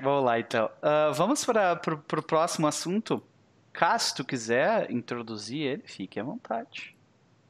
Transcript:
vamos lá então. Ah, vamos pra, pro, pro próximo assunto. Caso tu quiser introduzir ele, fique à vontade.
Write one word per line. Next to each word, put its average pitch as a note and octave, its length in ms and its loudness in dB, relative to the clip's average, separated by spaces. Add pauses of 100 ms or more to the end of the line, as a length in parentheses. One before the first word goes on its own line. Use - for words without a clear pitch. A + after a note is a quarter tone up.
vamos C#3 240 2
lá A#2 140 4
então. A2 320 0 (100)
Ah, D3+ 340 2
vamos G3 300 0
pra, G3+ 320 4
pro, E3 220 -4
pro D#3 240 -4
próximo D#3+ 440 2
assunto. E3 560 0 (520)
Caso - 400 2
tu - 100 -6
quiser C3+ 640 0
introduzir A#2 760 -6
ele, C3+ 180 -4
fique - 360 -10
à - 20 -4
vontade. A#3 760 -8 (540)